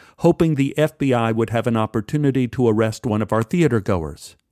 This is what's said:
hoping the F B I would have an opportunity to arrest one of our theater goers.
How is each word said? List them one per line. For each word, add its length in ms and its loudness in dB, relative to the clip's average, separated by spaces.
hoping 360 2
the 220 -2
F 220 -2
B 160 0
I 180 0
would 180 -2
have 160 -2
an 100 0
opportunity 720 -2
to 200 0
arrest 380 0
one 160 0
of 100 -4
our 100 2
theater 380 0
goers. 560 -6